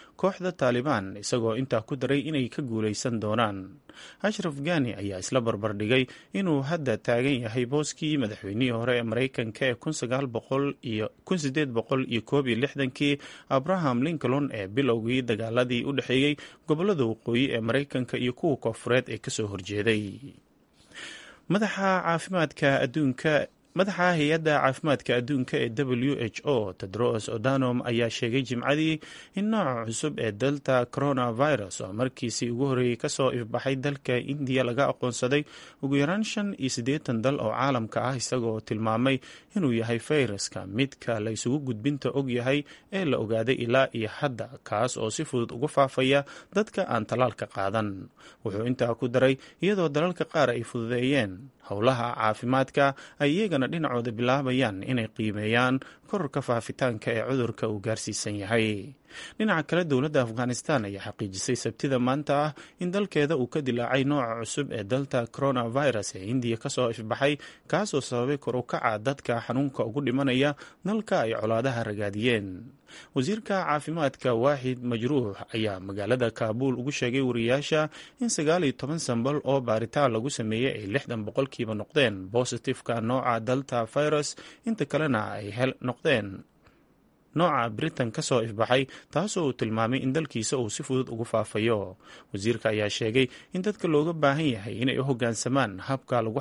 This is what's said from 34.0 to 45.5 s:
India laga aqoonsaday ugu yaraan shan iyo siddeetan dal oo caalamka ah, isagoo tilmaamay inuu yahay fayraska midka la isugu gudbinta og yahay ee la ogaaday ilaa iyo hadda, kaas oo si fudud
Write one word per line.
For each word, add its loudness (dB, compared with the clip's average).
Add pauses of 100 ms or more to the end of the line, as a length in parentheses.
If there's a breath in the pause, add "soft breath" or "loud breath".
India 0
laga 2
aqoonsaday 0 (380 loud breath)
ugu 0
yaraan 2
shan -4
iyo -2
siddeetan -2
dal 2
oo 0
caalamka 0
ah, -2
isagoo -2
tilmaamay 2 (380 loud breath)
inuu 2
yahay 0
fayraska -2
midka -2
la -2
isugu -2
gudbinta -2
og -2
yahay 0 (280 loud breath)
ee -2
la 2
ogaaday 0
ilaa 2
iyo -4
hadda, -6 (160)
kaas -2
oo -2
si -4
fudud -2